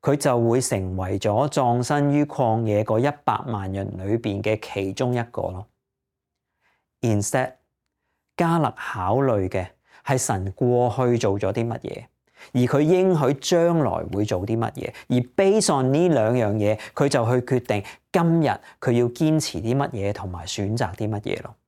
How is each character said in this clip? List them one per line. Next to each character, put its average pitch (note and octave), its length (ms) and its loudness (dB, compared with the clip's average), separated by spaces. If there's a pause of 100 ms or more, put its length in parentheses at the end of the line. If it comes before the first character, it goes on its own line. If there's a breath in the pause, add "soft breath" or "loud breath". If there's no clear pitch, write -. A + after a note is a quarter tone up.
佢 C#3+ 160 2
就 B2+ 320 2
會 A#2+ 120 4
成 F#2+ 360 -4
為 F#2+ 220 -4
咗 A2 300 0
葬 B2 340 0
身 C#3+ 300 0
於 D3 120 2
曠 A#2 400 0
野 G#2+ 200 2
嗰 A2 140 0
一 C3 140 0 (120)
百 A#2 220 0
萬 G2 260 -6
人 G2 140 -6 (120)
裏 G2 180 -2
邊 G#2+ 240 -4
嘅 G#2+ 220 0
其 G2 300 -6
中 B2 200 -2
一 A#2+ 180 -2
個 - 120 -6
咯。 F#2 240 -8 (1300)
Instead， A2+ 520 0 (840)
加 E3 220 2
勒 C3+ 180 0
考 G2 400 -4
慮 A#2 320 2
嘅 F#2 180 -4 (380 soft breath)
係 C3+ 120 0
神 F#2+ 360 -2
過 B2 380 2
去 B2 280 0
做 G2+ 200 0
咗 G2+ 140 -2
啲 A#2 140 -2
乜 A#2 140 -6
嘢， - 240 -12 (480 loud breath)
而 B2 100 2
佢 C3+ 180 4
應 F#3 380 4
許 C#3+ 160 2
將 E3+ 460 2
來 F2 320 0
會 G2+ 120 0
做 G2 220 -4
啲 A2 100 -2
乜 A#2 160 -2
嘢， - 200 -10 (160 loud breath)
而 B2+ 80 2 (200)
based G3 380 4
on C3 180 2
呢 E3+ 160 4
兩 A#2+ 260 4
樣 A2 200 2
嘢， G#2 240 2 (160 loud breath)
佢 C#3+ 140 2
就 C3 160 0
去 B2 360 0
決 A#2+ 60 -20
定 G#2 180 -2 (280 loud breath)
今 E3+ 300 4
日 C#3 60 2 (320 loud breath)
佢 B2+ 120 0
要 A#2+ 140 4
堅 D#3 340 2
持 - 200 -6
啲 A2+ 160 -2
乜 C#3 140 -2
嘢 G2+ 220 -4
同 G2 180 -8
埋 F2 160 -10
選 G#2 300 -4
擇 G#2 180 -4
啲 A2 140 -4
乜 G#2 120 -4
嘢 F#2+ 220 -6
咯。 - 120 -16 (140)